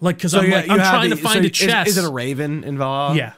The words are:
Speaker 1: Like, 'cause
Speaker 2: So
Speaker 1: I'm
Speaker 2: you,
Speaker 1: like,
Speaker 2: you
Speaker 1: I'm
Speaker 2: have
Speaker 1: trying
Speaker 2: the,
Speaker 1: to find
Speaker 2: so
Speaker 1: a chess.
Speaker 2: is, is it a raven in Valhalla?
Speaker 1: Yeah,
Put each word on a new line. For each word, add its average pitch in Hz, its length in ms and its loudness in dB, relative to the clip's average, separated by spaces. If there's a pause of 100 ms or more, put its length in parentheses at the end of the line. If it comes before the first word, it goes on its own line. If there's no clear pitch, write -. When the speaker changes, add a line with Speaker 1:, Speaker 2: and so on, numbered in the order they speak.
Speaker 1:
Like, 175 180 -2
'cause 170 120 -2
Speaker 2:
So 196 80 4
Speaker 1:
I'm 185 60 4
Speaker 2:
you, 185 60 4
Speaker 1:
like, 180 160 0
Speaker 2:
you 202 60 2
Speaker 1:
I'm 196 60 6
Speaker 2:
have 190 120 4
Speaker 1:
trying - 180 2
Speaker 2:
the, - 60 0
Speaker 1:
to - 60 -6
find - 220 2
Speaker 2:
so - 40 4
Speaker 1:
a - 20 -2
chess. 196 380 0
Speaker 2:
is, 196 100 2
is 185 60 0
it 165 40 -2
a 147 40 -6
raven 139 520 -6
in 139 140 -8
Valhalla? 139 380 -2
Speaker 1:
Yeah, 110 220 -4